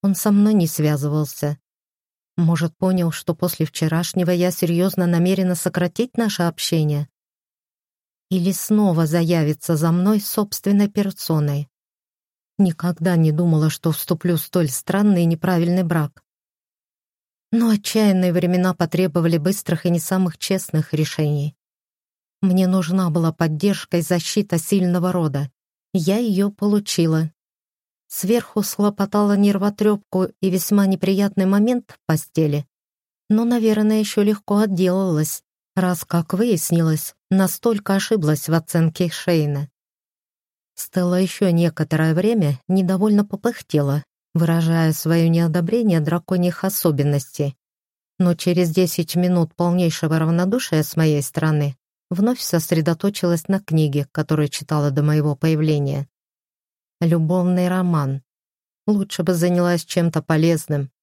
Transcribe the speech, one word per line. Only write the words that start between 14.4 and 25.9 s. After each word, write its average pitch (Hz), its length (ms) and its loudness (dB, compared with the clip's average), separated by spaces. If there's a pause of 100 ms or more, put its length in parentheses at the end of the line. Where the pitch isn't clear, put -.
столь 165 280 -2
странный 196 540 0
и 170 40 2
неправильный 170 560 0
брак. 165 400 -4 (1300)
Но 226 200 2
отчаянные 208 600 2
времена 180 420 2
потребовали 170 640 0
быстрых 170 480 -2
и 175 60 0
не 170 80 2
самых 185 400 -2
честных - 560 -4
решений. 147 640 -2 (840)
Мне 185 280 2
нужна 185 420 0
была 165 220 0
поддержка 170 680 -2
и 170 40 0
защита 175 560 -2
сильного 180 520 0
рода. 143 400 -2 (420)